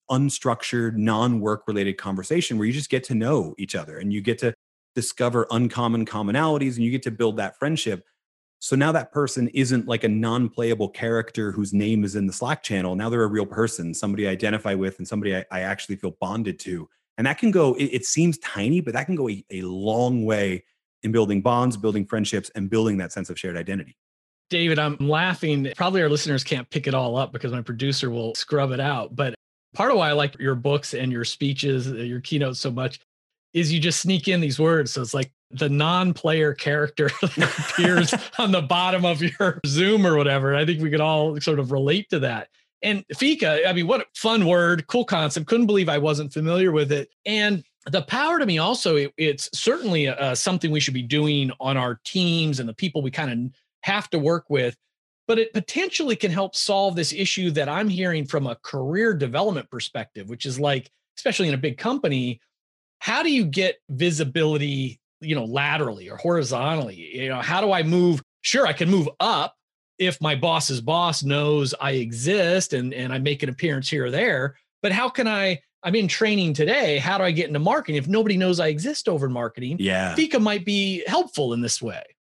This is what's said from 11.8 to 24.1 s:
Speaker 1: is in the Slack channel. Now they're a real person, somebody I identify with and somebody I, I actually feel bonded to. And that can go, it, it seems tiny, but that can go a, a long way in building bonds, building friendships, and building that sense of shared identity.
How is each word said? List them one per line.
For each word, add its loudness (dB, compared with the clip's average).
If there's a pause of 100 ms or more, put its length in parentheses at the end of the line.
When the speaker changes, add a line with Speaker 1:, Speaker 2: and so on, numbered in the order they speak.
Speaker 1:
is -2
in 0
the -2
Slack -4
channel. -2
Now -2
they're 2
a 2
real 0
person, -2
somebody -2
I 0
identify -2
with -4
and -10
somebody -2
I, -4
I -6
actually -6
feel -8
bonded -4
to. -8 (280)
And -2
that 0
can 2
go, 4
it, 0
it -2
seems 2
tiny, 0
but -6
that -2
can -4
go -2
a, -8
a -8
long 0
way 0 (380)
in -2
building 2
bonds, 2
building 0
friendships, -4
and -6
building 2
that -4
sense -8
of -10
shared -8
identity. -8 (520)